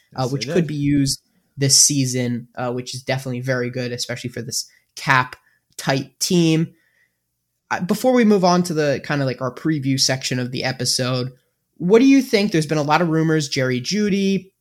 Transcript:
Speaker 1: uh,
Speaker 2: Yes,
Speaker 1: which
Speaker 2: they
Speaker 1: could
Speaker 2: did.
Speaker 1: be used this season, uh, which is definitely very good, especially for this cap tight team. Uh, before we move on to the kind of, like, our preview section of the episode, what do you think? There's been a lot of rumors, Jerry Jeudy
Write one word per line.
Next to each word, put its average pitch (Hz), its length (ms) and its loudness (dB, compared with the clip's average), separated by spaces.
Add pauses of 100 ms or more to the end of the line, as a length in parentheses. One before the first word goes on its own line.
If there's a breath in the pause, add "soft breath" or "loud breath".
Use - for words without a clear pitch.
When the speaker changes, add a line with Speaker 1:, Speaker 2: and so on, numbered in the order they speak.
(160 soft breath)
Speaker 1:
uh, 131 60 -4
Speaker 2:
Yes, 127 100 -4
Speaker 1:
which 139 140 -6
Speaker 2:
they 151 80 -6
Speaker 1:
could 180 80 2
Speaker 2:
did. 147 60 -2
Speaker 1:
be 151 80 -6
used 143 460 0 (360)
this 139 200 2
season, 123 760 0
uh, 123 180 -6
which 123 220 -8
is 127 80 -12
definitely 131 380 -4
very 123 280 -2
good, 123 240 -6
especially 120 380 -8
for 120 100 -10
this - 260 -8 (300 soft breath)
cap 131 400 2 (400)
tight 139 420 -4
team. 165 540 2 (1000)
Uh, - 120 -4
before 214 320 0
we 240 100 4
move 208 200 4
on 180 180 4
to 175 100 -4
the 147 320 0
kind 147 160 -2
of, 139 60 0
like, 127 160 -4
our 127 120 -4
preview 139 460 -2
section 131 380 -2
of 123 140 -4
the 127 120 -6
episode, 127 680 -4 (440)
what 185 220 4
do 262 80 6
you 269 160 6
think? 208 280 0
There's 156 160 0
been 156 120 -2
a 147 40 0
lot 151 200 2
of 170 80 0
rumors, 160 400 2
Jerry 127 300 -2
Jeudy 196 800 0